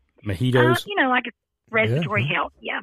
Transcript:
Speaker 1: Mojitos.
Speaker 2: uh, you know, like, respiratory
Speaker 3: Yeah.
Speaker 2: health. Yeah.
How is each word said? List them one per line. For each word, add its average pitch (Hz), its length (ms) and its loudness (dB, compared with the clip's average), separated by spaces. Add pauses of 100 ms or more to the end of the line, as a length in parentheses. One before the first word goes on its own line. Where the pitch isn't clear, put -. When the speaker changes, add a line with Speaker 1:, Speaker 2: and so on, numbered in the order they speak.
(260)
Speaker 1:
Mojitos. 123 500 2
Speaker 2:
uh, - 100 -2
you 403 160 -10
know, 269 60 2
like, 254 160 0 (480)
respiratory 202 580 0
Speaker 3:
Yeah. 170 60 -2
Speaker 2:
health. 147 240 -4
Yeah. - 240 -10